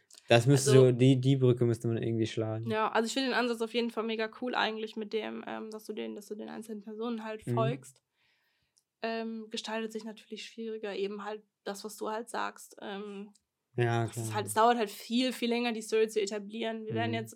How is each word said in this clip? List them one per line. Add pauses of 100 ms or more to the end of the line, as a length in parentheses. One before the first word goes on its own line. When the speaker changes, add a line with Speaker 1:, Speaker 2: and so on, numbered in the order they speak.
(300)
Speaker 1:
Das
müsste
Speaker 2:
Also
Speaker 1:
so,
die,
die
Brücke
müsste
man
irgendwie
schlagen.
Speaker 2:
Ja,
also
ich
finde
den
Ansatz
auf
jeden
Fall
mega (100)
cool
eigentlich
mit
dem,
ähm,
dass
du
den,
dass
du
den
einzelnen
Personen
halt
Speaker 1:
Mhm.
Speaker 2:
folgst. (1000)
Ähm,
gestaltet
sich
natürlich
schwieriger,
eben
halt (220)
das,
was
du
halt
sagst.
Ähm, (420)
Speaker 1:
Ja,
Speaker 2:
das
ist
Speaker 1:
klar.
Speaker 2:
halt,
es
dauert
halt
viel,
viel
länger,
die
Story
zu
etablieren.
Wir
werden
Speaker 1:
Mhm.
Speaker 2:
jetzt,